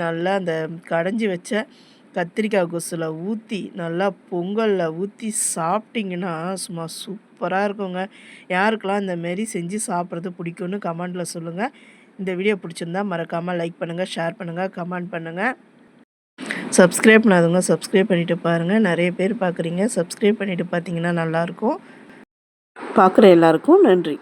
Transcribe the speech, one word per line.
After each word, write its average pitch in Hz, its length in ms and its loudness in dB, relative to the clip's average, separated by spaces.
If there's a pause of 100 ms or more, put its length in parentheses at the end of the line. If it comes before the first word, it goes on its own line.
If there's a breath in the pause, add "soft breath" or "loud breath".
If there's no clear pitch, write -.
நல்லா 170 280 0 (100)
அந்த 170 140 -2 (360)
கடைஞ்சி 190 420 0
வச்ச 175 180 -8 (680 soft breath)
கத்திரிக்காய் 185 560 0
கொசுல 165 320 -4 (240)
ஊத்தி, 220 320 -6 (200)
நல்லா 170 260 0 (220)
பொங்கல்ல 196 540 0 (180)
ஊத்தி 208 280 -8 (260)
சாப்பிட்டிங்கன்னா 185 800 -2 (320)
சும்மா 165 200 -8 (160)
சூப்பரா 185 680 -4
இருக்குங்க. 190 360 -6 (520 loud breath)
யாருக்கெல்லாம் 202 500 0
இந்த 180 200 -4
மாரி 185 200 -4 (100)
செஞ்சு 175 240 -6 (100)
சாப்பிட்றது 175 500 -4
பிடிக்கும்னு 175 480 -6
கமெண்ட்ல 175 380 -6 (100)
சொல்லுங்க. 170 300 -6 (540 loud breath)
இந்த 190 180 -4
வீடியோ 202 220 2
பிடிச்சிருந்தா 170 420 -6 (100)
மறக்காம 170 500 -4
லைக் 170 180 -6
பண்ணுங்க, 170 240 -4 (100)
ஷேர் 170 260 -4
பண்ணுங்க, 175 260 -6 (100)
கமெண்ட் 175 380 -6
பண்ணுங்க. 165 300 -6 (1300 loud breath)
சப்ஸ்கிரைப் 220 460 6
பண்ணாதவங்க 180 380 4 (100)
சப்ஸ்கிரைப் 190 400 2
பண்ணிட்டு 170 240 0 (100)
பாருங்க. 170 300 0 (120)
நிறைய 175 220 2 (100)
பேர் 190 220 0
பார்க்குறீங்க, 175 420 -2 (120)
சப்ஸ்கிரைப் 202 460 0
பண்ணிட்டு 190 320 -4
பார்த்தீங்கன்னா 170 380 -2 (100)
நல்லாயிருக்கும். 170 560 -2 (1200 loud breath)
பார்க்குற 190 360 8
எல்லாருக்கும் 170 540 6
நன்றி. 165 320 4